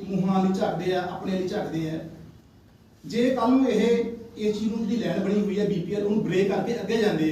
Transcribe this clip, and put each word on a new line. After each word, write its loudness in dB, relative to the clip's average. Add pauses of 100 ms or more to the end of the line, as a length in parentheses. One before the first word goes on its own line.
ਮੂੰਹਾਂ 0
ਵੱਲ 2
ਝਾਕਦੇ -2
ਆ, 0
ਆਪਣੇ -6
ਵੱਲ -2
ਝਾਕਦੇ -4
ਆ। -6 (1040)
ਜੇ 0
ਕੱਲ੍ਹ 2
ਨੂੰ 6
ਇਹ, 4 (340)
ਇਹ 0
ਚੀਜ਼ -2
ਨੂੰ -4
ਜਿਹੜੀ -2
ਲਾਈਨ -2
ਬਣੀ 2
ਹੋਈ 0
ਹੈ 2
ਬੀ 0
ਪੀ -4
ਐਲ, 0
ਉਹਨੂੰ 2
ਬ੍ਰੇਕ 2
ਕਰਕੇ -2
ਅੱਗੇ -2
ਜਾਂਦੇ 2